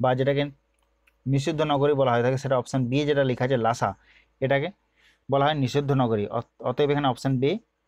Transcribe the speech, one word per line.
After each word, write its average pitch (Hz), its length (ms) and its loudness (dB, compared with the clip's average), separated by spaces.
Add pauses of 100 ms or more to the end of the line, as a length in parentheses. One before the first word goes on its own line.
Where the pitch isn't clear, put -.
বা 127 140 2
যেটাকে 139 280 0 (840)
নিষিদ্ধ 139 360 0
নগরী 147 320 2
বলা 135 180 2
হয়ে 120 140 2
থাকে 131 120 0
সেটা 135 200 0
অপশন 131 260 -2
বি 127 220 0
যেটা 139 180 2
লেখা 127 200 -2
আছে 131 120 0
লাসা, 113 340 0 (500)
এটাকে 139 280 0 (600)
বলা 139 180 2
হয় 156 100 2
নিষিদ্ধ 139 360 -2
নগরী। 113 380 0
অত-, 117 300 -8
অতএব 123 300 0
এখানে 143 180 0
অপশন 135 280 -2
বি 135 140 0 (380)